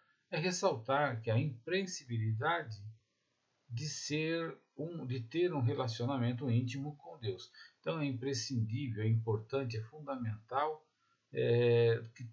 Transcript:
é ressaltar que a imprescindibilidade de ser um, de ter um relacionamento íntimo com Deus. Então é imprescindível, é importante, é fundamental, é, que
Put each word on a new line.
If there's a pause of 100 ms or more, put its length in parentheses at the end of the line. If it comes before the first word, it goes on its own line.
(320)
é
ressaltar
que
a
imprescindibilidade (840)
de
ser (180)
um,
de
ter
um
relacionamento
íntimo
com
Deus. (280)
Então
é
imprescindível,
é
importante,
é
fundamental, (520)
é, (160)
que